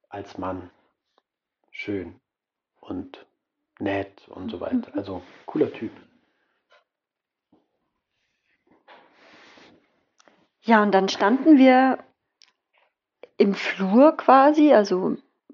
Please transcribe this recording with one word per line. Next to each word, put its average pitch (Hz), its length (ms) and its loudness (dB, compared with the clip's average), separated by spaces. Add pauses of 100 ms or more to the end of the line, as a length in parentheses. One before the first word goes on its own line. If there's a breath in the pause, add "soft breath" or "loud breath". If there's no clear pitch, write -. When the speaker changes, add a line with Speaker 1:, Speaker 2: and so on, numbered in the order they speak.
Speaker 1:
als 98 280 -18
Mann 92 320 -12 (1040)
schön 90 460 -12 (640)
und - 440 -16 (540)
nett 98 480 -10
und 92 240 -16
so 87 80 -12
weiter. 85 160 -8 (160)
Speaker 2:
Mhm. - 80 -10
Speaker 1:
Also 95 220 -12 (240)
cooler 151 260 -6
Typ. - 200 -14 (4000 soft breath)
Speaker 2:
Ja, 220 200 2
und 202 80 -2
dann 190 180 2
standen 262 480 2
wir 262 420 4 (1400)
im 202 180 0
Flur 233 600 0
quasi, 285 560 4
also 185 420 0 (380)